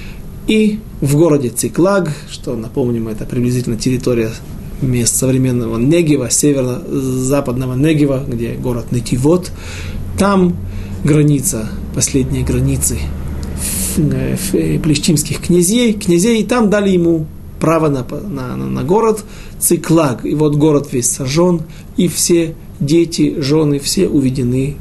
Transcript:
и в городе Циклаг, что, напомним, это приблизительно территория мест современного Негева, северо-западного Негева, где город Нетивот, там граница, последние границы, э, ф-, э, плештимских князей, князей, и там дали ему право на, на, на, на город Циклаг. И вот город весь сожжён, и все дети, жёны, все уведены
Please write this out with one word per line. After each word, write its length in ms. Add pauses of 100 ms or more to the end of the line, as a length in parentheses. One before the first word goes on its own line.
(460)
и 320 (220)
в 160
городе 320
Циклаг, 600 (220)
что, 240
напомним, 540
это 160
приблизительно 500
территория 560 (500)
мест 320
современного 640
Негева, 520
северо-западного 1400
Негева, 520
где 280
город 400
Нетивот, 580 (640)
там 380 (480)
граница, 640 (260)
последние 520
границы, 520 (1000)
э, 380
ф-, 200
э, 240
плештимских 600
князей, 500
князей, 480
и 60
там 240
дали 220
ему 360 (320)
право 300
на, 160 (240)
на, 260
на, 120
на 160
город 420 (340)
Циклаг. 680
И 80
вот 220
город 380
весь 180
сожжён, 520 (340)
и 100
все 480 (240)
дети, 600
жёны, 400
все 280
уведены 720